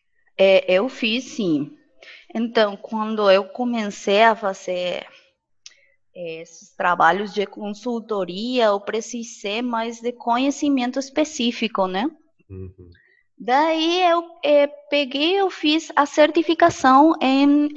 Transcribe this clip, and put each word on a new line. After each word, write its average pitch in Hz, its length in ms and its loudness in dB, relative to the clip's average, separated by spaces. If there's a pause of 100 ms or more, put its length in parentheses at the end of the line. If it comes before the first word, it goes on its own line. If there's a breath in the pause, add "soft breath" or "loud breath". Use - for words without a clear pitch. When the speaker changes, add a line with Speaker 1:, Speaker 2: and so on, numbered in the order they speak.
(380)
Speaker 1:
É, 190 340 4
eu 196 180 0
fiz, 240 340 -4
sim. 151 540 -4 (560 loud breath)
Então, 226 420 0
quando 214 540 -2
eu 196 160 4
comecei 214 760 -2
a 226 120 4
fazer, 185 680 -6 (1080 soft breath)
é, 165 260 -12
esses - 340 -20
trabalhos 180 580 2
de 196 120 -2
consultoria, 214 1200 -4
eu 202 140 2
precisei 220 840 -8
mais 233 400 -6
de 233 100 -6
conhecimento 262 880 -2
específico, 240 880 -2
né? 190 220 -4 (400)
Speaker 2:
Uhum. 92 400 -16 (480 soft breath)
Speaker 1:
Daí 320 680 0
eu, 339 200 2 (220)
é, 285 220 4
peguei, 294 720 -2
eu 381 100 0
fiz 320 460 -2
a 285 100 2
certificação 320 1160 4
em 285 560 4